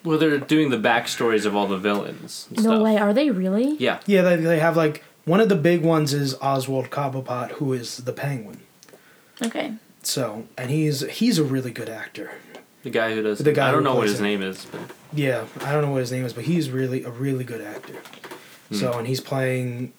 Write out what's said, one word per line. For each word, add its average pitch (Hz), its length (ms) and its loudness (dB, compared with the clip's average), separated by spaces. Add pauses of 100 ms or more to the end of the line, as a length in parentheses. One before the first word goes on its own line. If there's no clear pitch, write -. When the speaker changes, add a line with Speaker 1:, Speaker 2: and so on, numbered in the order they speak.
Speaker 1:
Well, 156 140 2
they're 147 220 4
doing 156 320 4
the 117 80 2
backstories 113 640 2
of 101 100 0
all 101 120 2
the 98 100 0
villains - 720 -4
and 220 140 0
Speaker 2:
No 226 80 4
Speaker 1:
stuff. 220 120 4
Speaker 2:
way, 220 140 4
are 202 160 2
they 285 160 4
really? 202 480 0
Speaker 1:
Yeah. 233 300 0
Speaker 3:
Yeah, 190 160 6
they, 180 140 4
they 165 220 2
have, 160 160 2
like, 156 280 0 (220)
one 175 140 4
of 220 100 4
the 202 60 4
big 165 280 4
ones 156 300 2
is 143 280 0
Oswald 131 480 -2
Cobblepot, 127 640 -6
who 139 200 -2
is 120 240 -6
the 123 160 -6
Penguin. 120 480 -8 (840)
Speaker 2:
Okay. - 280 -6 (280)
Speaker 3:
So, 113 440 -4 (120)
and 127 140 -6
he's, 151 300 2 (100)
he's 220 260 2
a 151 60 4
really 127 280 -2
good 110 180 -10
actor. 104 420 -12 (520)
Speaker 1:
The 131 60 -8
guy 113 240 0
who 110 80 -2
does 104 180 0
Speaker 3:
The 147 140 4
guy - 140 4
Speaker 1:
I 131 40 4
don't 147 100 4
Speaker 3:
who - 80 4
Speaker 1:
know 131 60 4
what 120 60 4
Speaker 3:
plays 104 100 4
Speaker 1:
his 104 100 0
Speaker 3:
him. 101 40 2
Speaker 1:
name 104 160 0
is, 95 240 -6
but - 160 -12 (320)
Speaker 3:
Yeah, 131 320 0 (180)
I 139 80 -4
don't 147 120 2
know 143 80 0
what 135 80 0
his 123 120 -2
name 127 140 -2
is, 113 80 -6
but 113 120 -10
he's 151 260 0
really 131 320 -2
a 123 80 -10
really 131 320 -2
good 117 180 -10
actor. - 320 -14 (760)
Speaker 1:
Hmm. 107 60 -6
Speaker 3:
So, 120 180 0
and 120 140 -4
he's 131 140 -2
playing 127 760 -2